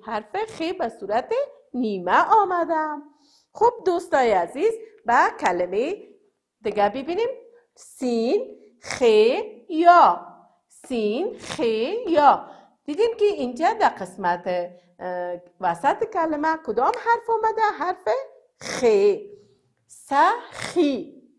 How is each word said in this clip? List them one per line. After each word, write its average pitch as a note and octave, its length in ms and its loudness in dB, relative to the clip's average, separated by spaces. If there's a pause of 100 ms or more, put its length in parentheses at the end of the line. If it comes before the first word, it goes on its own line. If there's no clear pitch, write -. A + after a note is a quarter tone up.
حرف A3+ 380 -8
خ G#4+ 180 -10
به E4 260 -6
صورت G#3+ 440 -4 (420)
نیمه A3 600 0
آمده. E4 680 0 (500)
خب A#4+ 200 2 (120)
دوستای E4 480 0
عزیز، B3+ 400 0 (340)
به A#3 80 2 (260)
کلمه G3 680 -2 (540)
دیگه G#3 260 0
ببینیم. E4 400 -4 (460)
سین، B3 840 -4 (240)
خ، - 200 -6 (680)
یا. E4 580 6 (420)
سین، A#3+ 680 -4
خ، - 220 -12 (480)
یا. C#4+ 400 4 (360)
دیدیم A4 340 0
که G#4 60 2
اینجا D4+ 480 0
در G#4 160 2
قسمت، F3+ 560 -4 (540)
اه، F3+ 380 -6 (240)
وسط B3 440 -2
کلمه D#4+ 600 -2
کدام A#3+ 260 0 (140)
حرف A#4 240 0
آمده؟ A4 320 0
حرف F4+ 460 -2 (540)
خ. - 220 -6 (1000)
سخی. D4 1400 -2 (160)